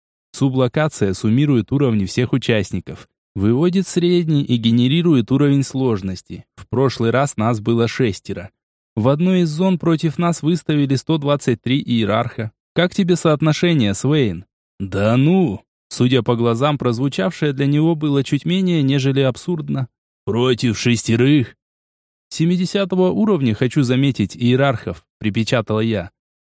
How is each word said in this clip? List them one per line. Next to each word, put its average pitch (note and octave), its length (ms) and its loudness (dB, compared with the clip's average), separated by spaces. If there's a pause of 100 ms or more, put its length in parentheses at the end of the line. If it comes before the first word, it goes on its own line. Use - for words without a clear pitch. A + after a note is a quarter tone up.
(320)
Сублокация B2+ 800 0
суммирует A#2+ 560 2
уровни A#2 360 0
всех A#2+ 260 -2
участников, G2+ 760 -4 (280)
выводит D#3+ 500 2
средний E3+ 560 0
и B2 140 0
генерирует B2 720 2
уровень C#3 320 2
сложности. G2 800 -4 (120)
В - 100 -20
прошлый A#2 440 0
раз C3+ 260 0
нас A2+ 240 0
было A#2 260 0
шестеро. G2+ 640 -4 (460)
В A2 120 2
одной F3+ 340 2
из E3 80 -2
зон F3 280 0
против D#3+ 400 -2
нас E3+ 240 -2
выставили D3 540 0
сто D#3+ 220 -2
двадцать C#3 440 -2
три C3 180 0
иерарха. A2+ 720 -2 (240)
Как F3 200 0
тебе F3+ 220 0
соотношение, D#3 760 2
Свейн? A#2 540 -2 (340)
Да G2 380 0
ну! D3+ 420 2 (300)
Судя B2+ 320 2
по A#2+ 140 0
глазам, A#2 420 0
прозвучавшее C#3+ 720 -2
для C#3 140 -2
него D3+ 280 2
было D3 300 0
чуть - 220 -4
менее, F3 360 0
нежели C3+ 380 0
абсурдно. C#3 680 -4 (360)
Против A#2+ 540 0
шестерых? B2 760 2 (760)
Семидесятого F#3 800 0
уровня, E3+ 440 0
хочу C3 280 0
заметить, B2+ 520 0
иерархов, B2 720 0 (140)
припечатала A2 600 -2
я. G#2+ 320 -4 (300)